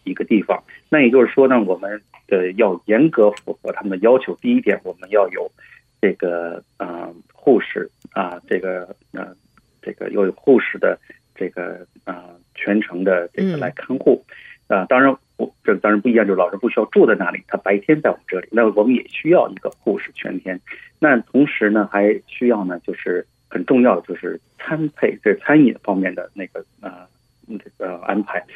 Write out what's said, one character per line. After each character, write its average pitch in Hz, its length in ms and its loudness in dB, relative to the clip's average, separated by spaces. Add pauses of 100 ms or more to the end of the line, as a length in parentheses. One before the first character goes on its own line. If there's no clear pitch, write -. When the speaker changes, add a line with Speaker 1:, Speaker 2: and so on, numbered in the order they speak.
Speaker 1:
一 92 100 -8
个 - 100 -8
地 107 160 2
方。 - 220 -4 (260)
那 156 120 2
也 123 100 6
就 123 160 6
是 - 60 -6
说 135 160 6
呢， 127 120 4
我 95 160 -2
们 98 240 -10 (280)
的 92 240 0
要 95 320 0
严 123 260 4
格 104 220 4
符 - 280 -12
合 - 120 -8
他 - 80 -10
们 101 100 -8
的 95 60 -4
要 113 240 4
求。 - 200 -8
第 123 140 0
一 127 60 4
点， 98 240 0
我 92 160 -10
们 92 100 -20
要 101 200 4
有 92 200 -8 (500)
这 98 120 0
个， 87 500 -6 (160)
呃， 87 340 -12 (200)
护 127 260 2
士 - 320 -6 (220)
啊， 90 340 -6
这 95 140 -2
个， 90 340 -8 (180)
呃， 92 220 -14 (480)
这 - 120 -10
个 95 160 -12
要 101 140 0
有 95 80 0
护 123 280 4
士 - 180 -8
的 92 180 0 (380)
这 92 140 -8
个， 90 360 -12 (200)
呃， 92 100 -12 (400)
全 104 260 -2
程 90 220 -8
的 90 320 0
这 - 80 -4
个 190 140 -2
来 90 160 -6
看 - 260 -8
护。 - 260 2 (440)
Speaker 2:
嗯。 101 100 0
Speaker 1:
啊， 92 100 -4
当 127 140 4
然 135 120 4 (220)
我， - 260 -8
这 107 140 2
当 104 160 0
然 104 80 2
不 113 80 -2
一 120 60 2
样， 110 120 4
就 98 60 0
是 90 60 0
老 90 100 2
人 98 100 -8
不 117 120 -2
需 117 100 -2
要 107 60 0
住 190 200 4
在 110 100 4
那 90 140 -4
里， - 180 -12
他 104 100 -6
白 98 200 0
天 151 220 0
在 151 80 0
我 90 60 0
们 - 120 -14
这 92 140 -6
里， - 100 -20
那 117 200 2
我 107 120 2
们 127 120 4
也 117 140 -2
需 - 220 -6
要 160 200 4
一 101 60 -16
个 - 140 -10
护 - 280 -4
士 - 160 -14
全 98 260 -10
天。 90 180 -8 (400)
那 143 200 4
同 131 280 2
时 113 220 -2
呢， 104 240 2
还 101 340 2
需 - 200 -4
要 110 180 2
呢， 87 220 -6
就 95 80 -8
是 90 320 -6 (220)
很 90 180 -8
重 127 160 4
要 104 180 4
的 - 60 -20
就 87 100 -8
是 87 240 -10 (180)
餐 156 380 -6
配， - 260 -2
这 101 120 2
餐 151 280 4
饮 117 200 4
方 98 160 -2
面 92 160 -2
的 90 180 -10
那 92 140 -12
个， - 180 -14 (160)
呃， 98 100 -14 (680)
这 101 180 -18
个 90 220 -10
安 101 240 -4
排。 98 200 -8 (140)